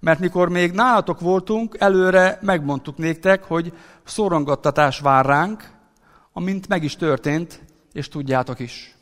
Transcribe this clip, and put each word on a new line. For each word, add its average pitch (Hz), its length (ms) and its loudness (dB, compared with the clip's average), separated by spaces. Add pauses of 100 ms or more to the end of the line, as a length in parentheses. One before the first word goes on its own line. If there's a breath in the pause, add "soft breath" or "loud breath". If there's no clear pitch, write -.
Mert 160 180 2
mikor 180 300 0
még 175 240 0
nálatok 208 480 0
voltunk, 190 580 -2
előre 185 640 4
megmondtuk 151 540 -4
néktek, 165 480 0
hogy 170 280 -4 (320 loud breath)
szorongattatás 151 920 0
vár 139 260 4
ránk, 165 460 -2 (640 soft breath)
amint 190 360 -6
meg 185 140 -2
is 151 140 -6
történt, 151 680 -4 (280)
és 143 160 -12
tudjátok 131 500 -4
is. - 420 -14